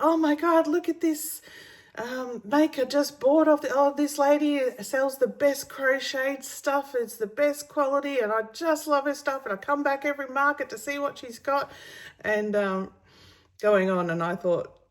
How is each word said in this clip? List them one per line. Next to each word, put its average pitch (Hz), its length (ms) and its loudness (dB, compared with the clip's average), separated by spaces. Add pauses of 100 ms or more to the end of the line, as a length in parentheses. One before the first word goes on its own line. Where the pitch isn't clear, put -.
Oh 311 160 4
my 311 180 2
God, 330 320 4
look 339 220 -2
at 339 120 -4
this, - 420 -4 (540)
um, 247 480 -8
maker 285 400 2
just 285 360 0
bought 302 280 6
off 294 140 4
the, 285 120 -4
oh, 277 220 4
this 285 220 -2
lady 294 420 4 (220)
sells 269 360 -2
the 254 80 2
best 277 420 0
crocheted 269 760 -2
stuff. 277 540 -4
It's 226 180 -6
the 220 100 -4
best 285 420 -2
quality 277 520 0
and 214 120 0
I 220 100 0 (100)
just 311 340 -2
love 285 180 2
her 285 100 -2
stuff 269 300 -6
and 214 80 -8
I 196 40 -4
come 285 260 -2
back 277 220 -2
every 285 240 -4
market 277 420 0
to 220 80 -12
see 285 200 -8
what 285 200 -6
she's 233 200 -16
got, 277 320 -2 (500)
and, 208 340 -2
um, 190 380 -2 (680)
going 202 300 4
on. 180 200 0
And 170 120 -2
I 175 140 -2
thought 180 400 -2 (140)